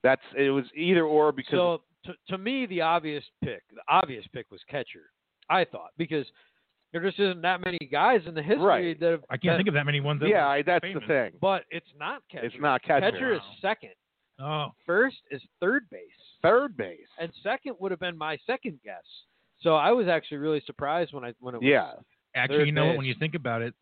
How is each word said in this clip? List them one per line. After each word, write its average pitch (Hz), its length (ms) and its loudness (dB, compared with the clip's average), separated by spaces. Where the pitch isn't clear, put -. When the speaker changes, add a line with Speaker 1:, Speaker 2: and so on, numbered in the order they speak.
Speaker 1:
That's, 131 200 4
it 139 140 2
was 139 140 0
either 170 280 4
or 151 280 4
because - 200 -6
Speaker 2:
So, 170 300 0
to, 175 100 -14
to 190 100 -6
me, 247 280 -4
the 175 160 -4
obvious 156 420 -2
pick, 120 200 -8
the - 160 -20
obvious 147 440 2
pick 123 180 -12
was 98 180 -20
catcher, 120 420 -10
I 180 160 2
thought, - 320 -12
because 156 300 -4
there 165 100 -6
just 190 160 -2
isn't 185 240 0
that 180 220 0
many 175 140 -4
guys 185 360 4
in 170 80 -12
the 156 80 -4
history 175 220 2
Speaker 1:
Right. 165 360 2
Speaker 2:
that 170 100 2
have 160 200 -2
Speaker 3:
I 131 60 -6
can't - 60 -6
Speaker 2:
been 170 160 4
Speaker 3:
think 196 100 2
of 156 60 -2
that 143 120 2
many 143 140 0
ones 143 200 -2
that 156 80 2
Speaker 1:
Yeah, 185 160 6
Speaker 3:
were 139 80 2
Speaker 1:
I, 147 100 2
that's 175 200 2
Speaker 3:
famous. 170 200 -8
Speaker 1:
the 104 60 -10
thing. 127 320 0
Speaker 2:
But 185 300 0
it's 165 180 -10
not 226 320 -10
catcher. 123 160 -10
Speaker 1:
It's 113 140 -8
not 139 220 2
catcher. 156 280 2
Speaker 2:
Catcher 240 240 -4
is 156 60 -4
Speaker 3:
Wow. - 220 -20
Speaker 2:
second. 196 280 -6
Speaker 3:
Oh. 147 280 -6
Speaker 2:
First 226 320 2
is 139 120 -12
third 220 300 0
base. 92 100 -16
Speaker 1:
Third 226 340 4
base. 113 300 -10
Speaker 2:
And 170 140 -10
second 240 360 -6
would 190 120 -6
have 175 100 -6
been 175 180 -6
my 156 180 -6
second 220 380 -6
guess. 95 200 -14
So 165 140 4
I 156 180 4
was 240 140 4
actually 156 320 0
really 151 280 0
surprised 147 480 -4
when 131 100 -10
I, 120 160 -10
when 123 140 -10
it 117 80 -10
was - 40 -4
Speaker 1:
Yeah. 135 260 4
Speaker 3:
Actually, 131 240 0
Speaker 2:
third 147 80 4
Speaker 3:
you 151 60 -2
know 151 140 2
what? 165 60 4
Speaker 2:
base. 160 60 0
Speaker 3:
When 135 80 -4
you 123 80 -2
think 156 200 -4
about 120 280 -4
it 120 200 -6